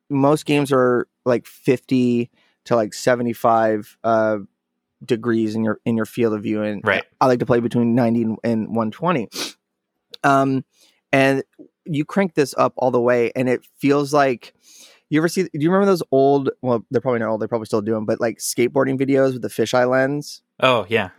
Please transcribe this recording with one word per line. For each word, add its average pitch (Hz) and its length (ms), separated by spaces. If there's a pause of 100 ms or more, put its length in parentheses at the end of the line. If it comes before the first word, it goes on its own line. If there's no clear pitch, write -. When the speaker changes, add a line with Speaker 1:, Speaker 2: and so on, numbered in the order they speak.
(100)
Speaker 1:
most 143 360
games 147 260
are, 123 360 (160)
like, 123 220
fifty 123 840 (340)
to, 123 120
like, 107 180
seventy-five, 113 1080
uh, 110 340 (680)
degrees 113 500
in 110 100
your, 107 220
in 117 100
your 110 100
field 113 280
of 104 80
view, 107 200
and 104 220
Speaker 2:
Right. 98 200 (180)
Speaker 1:
I 135 40
like 127 120
to 117 80
play 120 140
between 117 340
ninety 117 280
and, 110 220
and 110 320
one 110 140
twenty. 156 380 (960)
Um, 135 400 (480)
and 135 300 (440)
you 151 180
crank 196 300
this 143 240
up 127 180
all 127 140
the 123 100
way, 120 360
and 127 120
it 123 160 (140)
feels 143 340
like, 139 420 (560)
you 151 100
ever 170 80
see, 185 160
do - 100
you 156 160
remember 196 160
those 185 160 (100)
old, 135 380 (120)
well, 120 280
they're 123 100
probably 123 200
not 110 100
old, 110 120
they 110 60
probably 110 180
still 110 160
do 110 140
'em, 110 100
but, 113 140
like, 117 180
skateboarding 131 600
videos 135 320
with 123 100
the - 60
fisheye 123 420
lens? 135 520 (180)
Speaker 2:
Oh, 123 280
yeah. 107 300